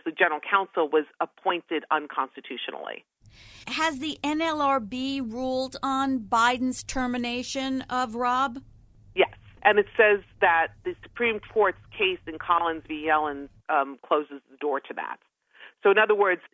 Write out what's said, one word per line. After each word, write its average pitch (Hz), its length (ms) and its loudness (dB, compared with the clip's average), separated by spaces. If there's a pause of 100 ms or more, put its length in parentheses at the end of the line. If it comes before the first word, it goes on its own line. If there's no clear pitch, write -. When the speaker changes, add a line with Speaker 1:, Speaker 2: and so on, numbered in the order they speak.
Speaker 1:
the 165 60 -4
general 156 280 0
counsel 190 480 0
was 151 180 2 (140)
appointed 165 720 -4
unconstitutionally." - 1120 -6 (640)
Speaker 2:
Has 302 320 -2
the 302 240 -6
N 302 180 0
L 311 200 0
R 269 180 2
B 262 420 -4
ruled 254 600 -4
on 269 380 0
Biden's 240 640 0
termination 254 1080 -4
of 247 260 -2
Rob? 254 460 -2 (540)
Speaker 1:
Yes. - 180 2 (300)
And 208 140 6
it 202 80 4 (100)
says 208 260 6 (180)
that 165 300 4 (140)
the 180 200 -6
Supreme 226 360 -4
Court's 202 380 0 (180)
case 190 300 -2
in 156 140 -12
Collins 170 480 0
v. 151 180 -8
Yellen, 151 420 0 (220)
um, 139 340 0
closes 147 460 -2
the 135 80 -20
door 139 220 -2
to - 160 -14
that. - 220 -10 (640)
So 196 80 6
in 202 80 6
other 214 160 4
words, 190 260 2 (120)